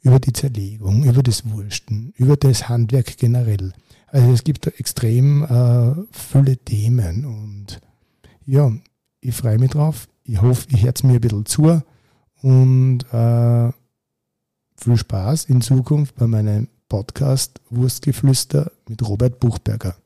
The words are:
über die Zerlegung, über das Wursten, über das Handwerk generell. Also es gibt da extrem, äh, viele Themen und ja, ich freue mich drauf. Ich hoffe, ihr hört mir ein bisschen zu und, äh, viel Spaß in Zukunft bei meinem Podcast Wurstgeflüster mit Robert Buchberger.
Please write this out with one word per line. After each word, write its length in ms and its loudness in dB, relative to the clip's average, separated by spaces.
über 180 4
die 140 -2
Zerlegung, 680 -2
über 200 4
das 260 -2
Wursten, 680 -8
über 180 4
das 320 0
Handwerk 500 -2
generell. 560 -2
Also 240 4
es 120 2
gibt 240 -4
da 100 -4
extrem, 680 0
äh, 520 2
viele 460 0
Themen 680 -2
und 540 -14
ja, 260 2
ich 120 -6
freue 240 -2
mich 140 2
drauf. 360 -2
Ich 160 -2
hoffe, 280 2
ihr 140 2
hört 200 -2
mir 100 4
ein 80 2
bisschen 240 -2
zu 360 2
und, 680 4
äh, 600 2
viel 140 2
Spaß 480 -4
in 160 2
Zukunft 540 0
bei 120 0
meinem 400 0
Podcast 800 -4
Wurstgeflüster 1000 -2
mit 200 -6
Robert 320 -2
Buchberger. 560 -4